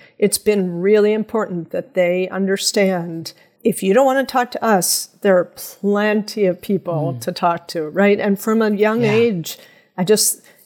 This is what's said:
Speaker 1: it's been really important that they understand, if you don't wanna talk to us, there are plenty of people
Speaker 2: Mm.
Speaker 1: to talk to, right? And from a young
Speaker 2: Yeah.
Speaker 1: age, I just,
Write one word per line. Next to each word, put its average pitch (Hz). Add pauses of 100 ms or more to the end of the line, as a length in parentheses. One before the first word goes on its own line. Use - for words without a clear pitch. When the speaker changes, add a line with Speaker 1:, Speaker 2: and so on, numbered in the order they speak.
(180)
Speaker 1:
it's 202
been 185
really 208
important 214
that 180
they 180
understand, 190 (280)
if 208
you 190
don't 262
wanna 262
talk 247
to -
us, 202 (100)
there 196
are 170
plenty 208
of 180
people 165
Speaker 2:
Mm. 120
Speaker 1:
to 185
talk 170
to, 156
right? 202
And 196
from 220
a 214
young 214
Speaker 2:
Yeah. 214
Speaker 1:
age, 220 (400)
I 185
just, 202 (260)